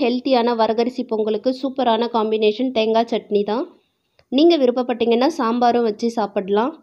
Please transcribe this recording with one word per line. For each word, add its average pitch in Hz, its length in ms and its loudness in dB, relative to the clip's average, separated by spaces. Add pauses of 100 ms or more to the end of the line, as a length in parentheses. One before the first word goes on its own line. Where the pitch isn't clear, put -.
ஹெல்த்தியான 247 600 0
வரகரிசி 233 500 0
பொங்கலுக்கு 220 400 -2 (100)
சூப்பரான 240 540 -2
காம்பினேஷன் 220 600 0
தேங்காய் 226 380 0
சட்னி 202 380 -2
தான். 240 120 -2 (720)
நீங்க 330 300 6
விருப்பப்பட்டீங்கன்னா 240 680 0 (100)
சாம்பாரும் 240 500 0
வச்சு 220 280 -2
சாப்பிடலாம். 208 560 -2 (100)